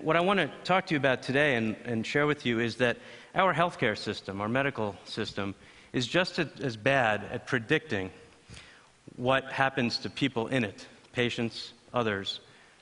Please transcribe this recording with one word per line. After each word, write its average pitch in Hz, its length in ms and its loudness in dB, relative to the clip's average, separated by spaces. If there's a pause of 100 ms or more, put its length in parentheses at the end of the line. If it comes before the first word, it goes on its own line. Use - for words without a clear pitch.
what 156 160 2
I 170 40 6
want 190 200 4
to 143 100 0 (140)
talk 180 220 2
to 165 80 0
you 147 40 2
about 131 240 2
today 139 340 4
and, 110 280 0
and 110 220 -2
share 147 200 2
with 147 200 0
you 117 140 2
is 117 160 0
that 120 200 2 (380)
our 185 180 4
healthcare 139 460 0
system, 98 420 -6
our 104 80 -2
medical 120 460 -2 (120)
system, 98 500 -6 (360)
is 127 140 -2
just 180 320 0
a-, 151 100 0 (120)
as 120 160 -4
bad 110 560 2
at - 140 -8
predicting 110 640 0 (1040)
what 131 340 2
happens 135 480 2
to 104 120 -6
people 117 380 0
in 127 160 2
it, - 220 -8 (280)
patients, 120 580 -2 (220)
others, 104 460 -2 (420)